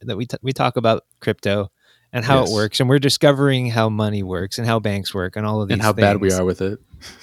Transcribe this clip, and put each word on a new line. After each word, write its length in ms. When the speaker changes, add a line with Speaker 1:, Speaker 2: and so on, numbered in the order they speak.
Speaker 1:
that 160
we 80
t-, 160
we 120
talk 220
about 280
crypto 500
and 140
how 140
Speaker 2:
Yes. 100
Speaker 1:
it 60
works. 240
And 100
we're 100
discovering 680
how 200
money 340
works 340
and 100
how 120
banks 340
work 220
and 100
all 160
of 80
these 40
Speaker 2:
And 100
how 100
bad 260
we 100
Speaker 1:
things. 100
Speaker 2:
are 60
with 180
it. 160